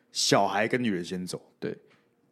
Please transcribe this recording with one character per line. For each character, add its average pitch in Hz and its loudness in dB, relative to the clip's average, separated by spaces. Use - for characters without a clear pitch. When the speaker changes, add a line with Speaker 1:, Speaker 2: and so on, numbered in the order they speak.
Speaker 1:
小 - 2
孩 104 0
跟 123 0
女 113 0
人 87 -2
先 90 -6
走。 - -8
Speaker 2:
对。 - -8